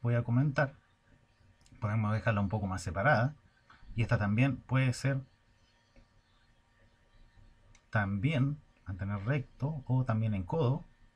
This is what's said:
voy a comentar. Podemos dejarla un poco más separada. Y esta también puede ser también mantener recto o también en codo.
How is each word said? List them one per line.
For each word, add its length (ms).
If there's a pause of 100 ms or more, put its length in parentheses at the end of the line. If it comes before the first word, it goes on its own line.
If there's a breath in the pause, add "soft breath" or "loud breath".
voy 100
a 100
comentar. 520 (1040)
Podemos 340
dejarla 280
un 80
poco 180
más 160
separada. 500 (600 soft breath)
Y 80
esta 160
también 380
puede 360
ser 260 (2750)
también 720 (240)
mantener 400
recto 640
o 180
también 300
en 80
codo. 420 (300)